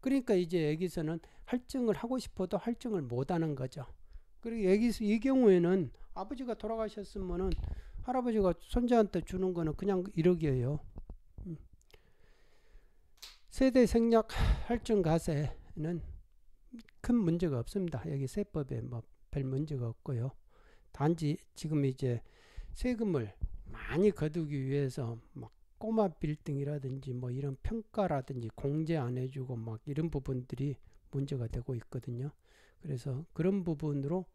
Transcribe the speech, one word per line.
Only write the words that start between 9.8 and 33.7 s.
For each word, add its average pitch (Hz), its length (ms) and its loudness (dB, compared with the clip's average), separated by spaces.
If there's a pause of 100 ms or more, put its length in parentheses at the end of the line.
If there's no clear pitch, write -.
일억이에요. 151 680 2 (680)
음. 170 100 -8 (1900)
세대 262 360 6
생략 226 420 6 (400)
할증 226 340 2
과세는 160 1000 0 (1000)
큰 - 160 2
문제가 170 420 2
없습니다. 151 520 -2
여기 139 160 -2
세법에 139 560 -4
뭐 120 200 -6 (340)
별 139 80 0
문제가 135 420 -2
없고요. 120 440 -4 (640)
단지 156 440 2 (180)
지금 151 300 0
이제 131 380 0 (500)
세금을 202 600 0 (320)
많이 190 440 2
거두기 151 540 -2
위해서 131 540 -2 (160)
막 120 180 -12 (240)
꼬마 220 320 2
빌딩이라든지 139 1040 -4
뭐 123 180 -4
이런 135 320 -4
평가라든지 151 920 -2
공제 156 420 0
안 127 220 -2
해주고 131 380 -4
막 113 280 -6
이런 151 240 -2
부분들이 135 680 -4 (340)
문제가 139 380 -2
되고 123 260 -4
있거든요. 123 560 -6 (500)
그래서 139 540 -6
그런 190 280 0
부분으로 151 600 -2 (100)